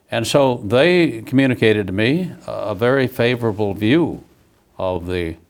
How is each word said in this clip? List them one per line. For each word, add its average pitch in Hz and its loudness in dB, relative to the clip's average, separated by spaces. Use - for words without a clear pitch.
And 113 -4
so 135 2
they 135 2
communicated 120 2
to 92 -6
me 135 0
a, 110 -10
a 104 -6
very 127 0
favorable 117 -2
view 110 0
of 92 -4
the 87 -4